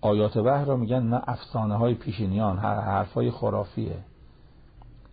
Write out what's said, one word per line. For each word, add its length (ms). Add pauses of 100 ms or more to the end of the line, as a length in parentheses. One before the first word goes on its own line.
آیات 360
وحی 280
را 120
می‌گن 260
نه 240
افسانه‌های 680
پیشینیان، 640
هر 220
حرفای 500
خرافیه. 680 (1160)